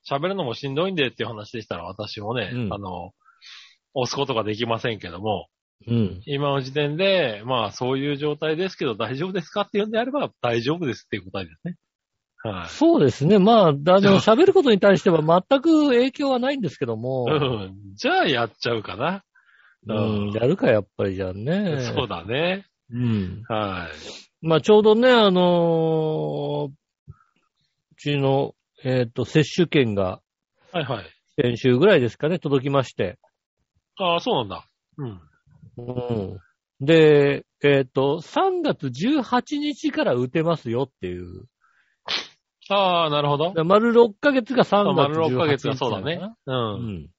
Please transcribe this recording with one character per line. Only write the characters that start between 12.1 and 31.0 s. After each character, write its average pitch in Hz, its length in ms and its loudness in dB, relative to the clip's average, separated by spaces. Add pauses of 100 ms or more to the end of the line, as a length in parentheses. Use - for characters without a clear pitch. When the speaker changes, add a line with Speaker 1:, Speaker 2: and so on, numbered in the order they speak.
Speaker 1:
は 101 220 -8
い。 87 40 -14
Speaker 2:
そ 330 280 2
う 196 60 4
で 135 60 6
す 135 160 -2
ね。 202 140 6
ま 202 140 6
あ、 208 160 6
あ - 20 4
の、 143 40 0 (100)
Speaker 1:
<laughs> 196 360 6
Speaker 2:
喋 226 240 6
る 381 80 2
こ 370 100 4
と 269 80 4
に 202 80 4
対 196 180 6
し - 60 -4
て 208 60 4
は 165 120 4
全 180 400 2
く 302 280 4
影 247 220 2
響 277 180 -4
は 254 100 0
な 254 120 -2
い 294 60 -4
ん 269 40 -6
で 175 80 -2
す - 80 -10
け - 80 -4
ど 117 100 -4
も。 123 320 -4
Speaker 1:
う 135 60 2
ん。 117 420 -2 (200)
じ - 120 -6
ゃ 370 140 2
あ、 311 60 0
や 120 180 0
っ 110 60 -12
ち - 180 -6
ゃ 117 40 0
う 110 100 -4
か 95 120 -10
な。 165 280 -4 (640)
Speaker 2:
う 110 60 -6
ん。 107 340 -2
Speaker 1:
う 101 40 -6
ん。 - 0 -
Speaker 2:
や 110 100 -4
る 131 140 2
か、 220 140 0
や 110 100 4
っ 98 80 -6 (100)
ぱ 101 80 -2
り 95 100 -4
じ 95 80 -6
ゃ 92 60 -4
あ 92 40 -8
ね。 151 460 -4
Speaker 1:
そ 123 260 -4
う - 20 -16
だ 87 160 -10
ね。 170 420 -4 (260)
Speaker 2:
う 117 60 -8
ん。 107 500 -2
Speaker 1:
は 98 440 -6
い。 - 560 -14
Speaker 2:
ま 160 100 4
あ、 151 40 2
ち - 100 2
ょ 214 100 8
う - 20 -2
ど 214 100 6
ね、 247 180 6
あ 220 200 6
の 156 1400 0
ー、 - 420 -20
う - 840 -20
ち 147 200 -4
の、 135 360 0 (300)
え 127 240 0
っ - 0 -
と、 120 180 -6
接 160 180 2
種 - 220 2
券 123 300 2
が、 95 260 -2 (500)
Speaker 1:
は 175 100 -4
い - 20 -4
は 117 180 -6